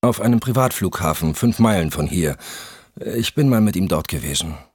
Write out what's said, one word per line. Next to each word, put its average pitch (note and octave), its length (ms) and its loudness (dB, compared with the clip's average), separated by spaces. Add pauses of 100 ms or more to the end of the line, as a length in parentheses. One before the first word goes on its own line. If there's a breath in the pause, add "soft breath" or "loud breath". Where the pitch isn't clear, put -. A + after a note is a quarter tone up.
Auf A#2 180 2
einem A2+ 220 2
Privatflughafen, F#2 920 0
fünf A#2+ 240 0
Meilen G2 320 4
von D2+ 160 -2
hier. D#2 300 -2 (580 loud breath)
Ich - 400 -6
bin D3 120 2
mal A#2 140 4
mit G#2 160 2
ihm F#2 100 0
dort D#2 220 0
gewesen. D2 480 -4 (180)